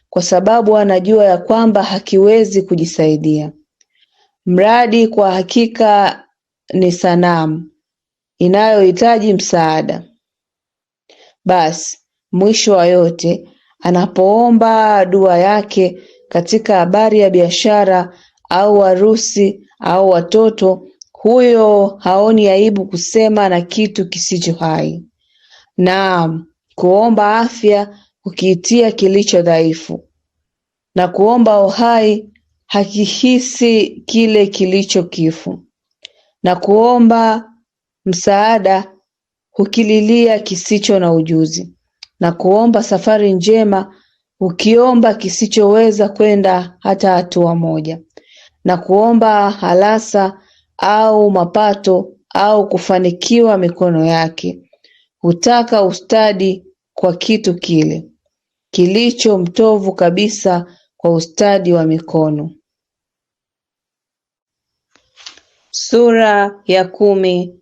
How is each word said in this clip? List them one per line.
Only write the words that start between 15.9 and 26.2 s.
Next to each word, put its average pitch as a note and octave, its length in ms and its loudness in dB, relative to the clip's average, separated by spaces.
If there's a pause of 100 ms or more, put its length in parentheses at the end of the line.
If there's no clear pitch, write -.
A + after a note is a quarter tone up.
katika G#3 500 -2
habari G#3 420 2
ya G3 100 4
biashara F#3 840 0 (360)
au G3+ 300 2
harusi G3 880 0 (120)
au F#3+ 300 0
watoto, F#3 760 0 (260)
huyo A3 760 2 (140)
haoni G#3 480 2
aibu G3 380 0
kusema G#3 640 0
na F3 120 0
kitu G3+ 480 -4
kisicho F3 440 -6
hai. D#3+ 520 -6 (720)
Naam, F3+ 680 -2 (280)